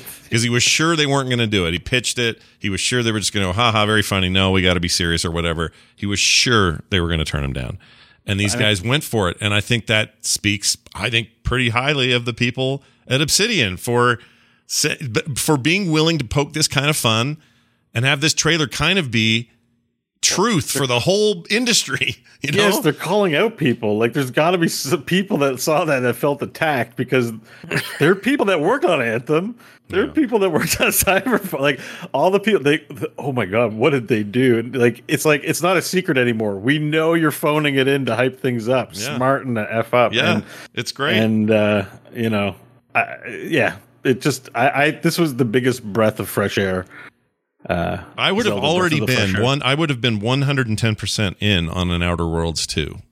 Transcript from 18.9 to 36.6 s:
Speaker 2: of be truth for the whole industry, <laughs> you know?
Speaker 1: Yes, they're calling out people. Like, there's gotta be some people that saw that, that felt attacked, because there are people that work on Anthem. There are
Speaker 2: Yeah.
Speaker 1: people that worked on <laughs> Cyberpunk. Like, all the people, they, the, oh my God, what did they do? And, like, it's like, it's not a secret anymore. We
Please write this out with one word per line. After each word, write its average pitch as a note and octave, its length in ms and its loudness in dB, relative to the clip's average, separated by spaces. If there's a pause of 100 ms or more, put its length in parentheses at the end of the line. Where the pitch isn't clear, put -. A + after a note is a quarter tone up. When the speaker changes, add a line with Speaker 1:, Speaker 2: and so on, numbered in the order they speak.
Speaker 2:
of C3+ 100 -4
be A2+ 400 0 (720)
truth F#3+ 480 0
for C#3 160 -2
the A#2+ 140 2
whole G3 500 0
industry, G3+ 680 0 (120)
<laughs> - 140 -20
you C#3+ 100 -4
know? G3+ 160 4
Speaker 1:
Yes, G#3 120 2
they're E3 120 2
calling F#3 420 0
out A3 220 0
people. G#2+ 420 0
Like, A#2+ 140 2
there's C3+ 180 -2
gotta E3+ 280 2
be E3 100 2
some C#3+ 340 -2
people F#3+ 360 0
that C#3 220 0
saw D#3+ 260 0
that, C#3 140 0
that B2 140 0
felt C#3+ 280 -2
attacked, B2+ 540 -4
because B2 360 0 (680)
there D3+ 120 4
are G3+ 40 6
people B3 320 0
that F#3 140 2
work A#3+ 240 0
on E3+ 160 2
Anthem. D3+ 560 -2 (320)
There F#3 140 0
are C4+ 40 0
Speaker 2:
Yeah. - 60 -8
Speaker 1:
people B3+ 280 0
that F#3+ 100 2
worked D#3+ 300 -2
on B3+ 80 2
<laughs> - 40 0
Cyberpunk. F#3+ 640 0
Like, C#3 220 2 (320)
all D#3 180 4
the G3 80 2
people, G3 240 2
they, D3 160 2 (120)
the, C#3 280 -8
oh C#3+ 140 -4
my B2 140 0
God, G#2+ 260 2
what A2 180 2
did B2+ 180 -2
they A2 140 2
do? A#2 360 2
And, A#2+ 180 -6
like, A#2+ 320 2
it's D#3 160 -2
like, D3+ 180 4
it's D3+ 200 -4
not F3+ 160 2
a D3 40 -2
secret F3+ 360 0
anymore. A2+ 400 0
We C3 200 0